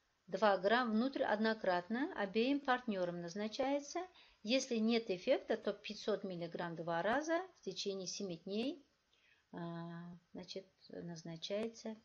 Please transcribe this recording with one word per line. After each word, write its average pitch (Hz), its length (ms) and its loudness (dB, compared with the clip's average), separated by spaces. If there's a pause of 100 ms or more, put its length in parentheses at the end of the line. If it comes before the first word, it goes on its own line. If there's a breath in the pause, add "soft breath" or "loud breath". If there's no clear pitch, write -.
(260)
два 196 300 4
грамм 220 360 4
внутрь 269 300 2
однократно 220 960 2
обеим 220 440 2
партнёрам 190 600 0
назначается. 240 800 -2 (420 loud breath)
Если 247 340 2
нет 226 340 2
эффекта, 220 480 2
то 208 160 -2
пятьсот - 500 -2
миллиграмм 170 500 -4
два 165 280 0
раза 311 440 2 (120)
в - 20 -20
течение 190 460 -4
семи 175 320 -6
дней, 233 440 -4 (720 soft breath)
а, 170 640 -8 (160)
значит, 185 340 -10 (220)
назначается 180 1040 -6 (100)